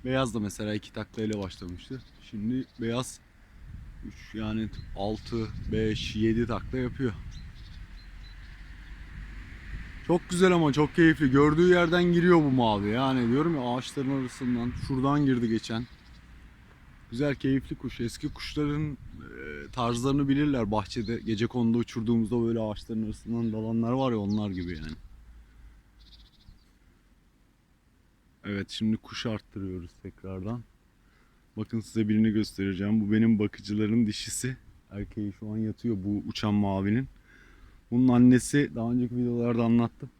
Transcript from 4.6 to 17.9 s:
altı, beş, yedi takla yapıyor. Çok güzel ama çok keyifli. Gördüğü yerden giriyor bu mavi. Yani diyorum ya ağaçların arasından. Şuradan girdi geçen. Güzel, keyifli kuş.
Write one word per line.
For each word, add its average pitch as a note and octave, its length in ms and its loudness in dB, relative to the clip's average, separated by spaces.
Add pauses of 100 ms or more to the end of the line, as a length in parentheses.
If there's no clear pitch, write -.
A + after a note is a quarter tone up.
altı, G#2+ 520 -4 (240)
beş, A2 440 -2
yedi A2+ 300 2
takla A2 320 -6
yapıyor. B2 340 -2 (3000)
Çok F3 240 0
güzel F3+ 220 4
ama D#3+ 200 4
çok C#3+ 220 2
keyifli. D#3 360 6
Gördüğü D3+ 380 6
yerden F3 360 6
giriyor F3 320 6
bu D3 140 4
mavi. G#2+ 380 4
Yani B2 400 2
diyorum D#3 260 2
ya C3+ 80 -2
ağaçların C3 600 -2
arasından. B2 500 -2 (140)
Şuradan C#3 380 2
girdi A#2+ 240 2
geçen. A2+ 380 -2 (1200)
Güzel, C3+ 240 0
keyifli C3+ 420 -2
kuş. - 240 -10